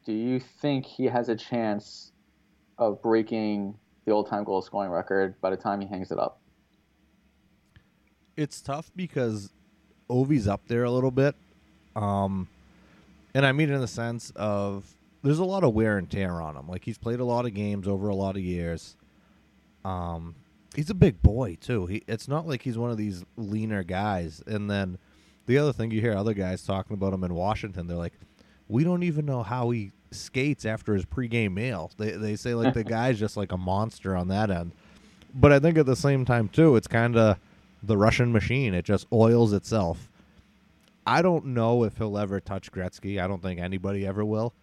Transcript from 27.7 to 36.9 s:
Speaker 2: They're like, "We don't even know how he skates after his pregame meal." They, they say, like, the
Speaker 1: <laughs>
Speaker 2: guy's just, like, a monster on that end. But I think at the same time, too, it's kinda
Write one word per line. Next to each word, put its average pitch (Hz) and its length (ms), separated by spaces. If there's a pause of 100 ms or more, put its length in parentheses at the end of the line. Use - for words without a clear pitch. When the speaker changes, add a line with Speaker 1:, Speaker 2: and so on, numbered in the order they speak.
Speaker 2:
They're 85 100
like, 85 160 (560)
"We 131 160
don't 175 180
even 156 220
know 127 180
how 120 280
he 104 200 (200)
skates - 520
after 110 300
his 92 120
pregame 117 480
meal." 101 440
They, 107 140
they 107 260
say, 120 160
like, 120 200
the 117 100
Speaker 1:
<laughs> - 20
Speaker 2:
guy's 113 340
just, 107 160
like, 98 160
a 92 60
monster 95 580
on 90 140
that 101 200
end. 85 220 (640)
But 143 160
I 139 80
think 160 180
at 151 80
the 127 100
same 139 280
time, 117 240
too, 151 280
it's 110 120
kinda 113 500 (440)